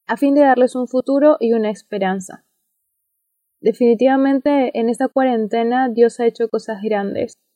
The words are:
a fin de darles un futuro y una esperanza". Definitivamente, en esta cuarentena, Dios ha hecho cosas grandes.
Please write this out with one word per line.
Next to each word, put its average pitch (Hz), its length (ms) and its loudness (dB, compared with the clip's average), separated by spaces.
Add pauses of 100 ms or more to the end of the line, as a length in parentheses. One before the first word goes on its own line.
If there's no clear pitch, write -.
a 226 100 -6
fin 277 180 0
de 294 60 4
darles 254 340 2
un 254 140 -6
futuro 277 520 2
y 226 120 0
una 220 180 -2
esperanza". 190 760 -8 (1160)
Definitivamente, 262 1160 2
en 233 100 0
esta 247 200 -2
cuarentena, 240 840 -2
Dios 233 300 2
ha 233 60 0
hecho 226 220 -2
cosas 220 340 -6
grandes. 202 520 -4 (220)